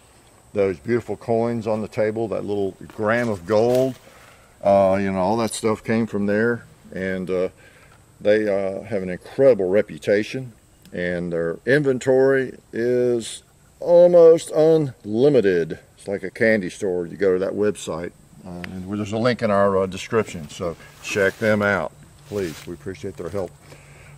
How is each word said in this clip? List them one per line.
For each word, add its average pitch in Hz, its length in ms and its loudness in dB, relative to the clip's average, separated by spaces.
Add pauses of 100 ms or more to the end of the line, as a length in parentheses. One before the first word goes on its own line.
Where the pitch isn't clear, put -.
(540)
Those 98 240 0
beautiful 113 400 -4
coins 117 480 -2
on 110 160 -2
the 98 60 -8
table, 110 400 -4
that 98 180 -6
little 98 280 -4 (220)
gram 117 320 -2
of 95 160 -6
gold, 123 540 0 (640)
uh, 98 380 4
you 98 100 -2
know, 95 80 -2
all 95 200 0
that 113 140 -2
stuff 110 300 -2
came 113 240 0
from 101 200 -4
there. 113 380 0 (300)
And, 95 360 -6
uh, 92 180 -2 (720)
they, 107 260 2
uh, 98 360 -2
have 98 200 -6
an 92 80 -6
incredible 98 580 2
reputation, 107 840 -2 (400)
and 87 400 -6
their 82 340 -4
inventory 131 920 2 (160)
is 120 680 -2 (380)
almost 170 720 6
unlimited. 120 1300 2 (180)
It's - 100 -20
like 98 160 -8
a 92 80 -10
candy 110 400 0
store. 90 360 -4
You 80 100 -12
go 95 160 2
to 92 80 0
that 98 120 -4
website, 90 600 -4 (340)
uh, 92 40 -16
and 90 460 -14
there's 101 160 -6
a 113 60 -4
link 117 240 -2
in 107 80 0
our, 101 280 2
uh, 95 80 0
description, 92 640 -4
so 87 280 -8 (260)
check 95 360 0
them 107 240 2
out, 98 280 0 (380)
please. 95 380 -8
We 87 80 -10
appreciate 95 420 -14
their 85 140 -12
help. 92 200 -8 (680)